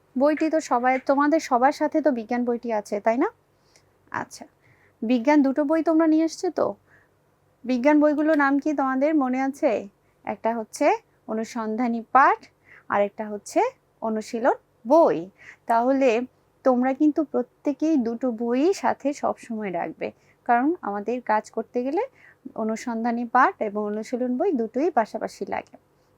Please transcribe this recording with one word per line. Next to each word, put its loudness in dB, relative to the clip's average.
বইটি 2
তো 0
সবাই, 0
তোমাদের 2
সবার 2
সাথে -2
তো 2
বিজ্ঞান -4
বইটি -4
আছে, -4
তাই 0
না? 0
আচ্ছা, -10
বিজ্ঞান 4
দুটো 2
বই 0
তোমরা 4
নিয়ে 4
এসছো -6
তো? -2
বিজ্ঞান 2
বইগুলোর 2
নাম 2
কি -2
তোমাদের 0
মনে 0
আছে? -2
একটা -4
হচ্ছে 0
অনুসন্ধানী -4
পাঠ, 4
আর 0
একটা -4
হচ্ছে -2
অনুশীলন -2
বই। 4
তাহলে 2
তোমরা 2
কিন্তু 2
প্রত্যেকেই -4
দুটো -2
বই 0
সাথে -2
সবসময় -6
রাখবে, -6
কারণ 2
আমাদের -6
কাজ -2
করতে -6
গেলে -4
অনুসন্ধানী -4
পাঠ 2
এবং -4
অনুশীলন -4
বই 0
দুটোই -2
পাশাপাশি -4
লাগে। -10